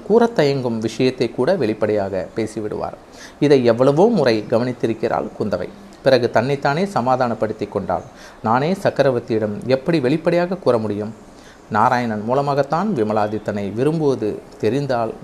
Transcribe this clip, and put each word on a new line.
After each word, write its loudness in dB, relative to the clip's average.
கூறத் 2
தயங்கும் 0
விஷயத்தை -2
கூட 0
வெளிப்படையாக -2
பேசிவிடுவார். -6
இதை 4
எவ்வளவோ 4
முறை 2
கவனித்திருக்கிறாள் -2
குந்தவை. -4
பிறகு 4
தன்னைத்தானே 0
சமாதானப்படுத்தி 0
கொண்டாள். -4
"நானே 2
சக்கரவர்த்தியிடம் 0
எப்படி 2
வெளிப்படையாக 0
கூற 2
முடியும்? -4
நாராயணன் 2
மூலமாகத்தான் 0
விமலாதித்தனை -2
விரும்புவது 0
தெரிந்தால் -2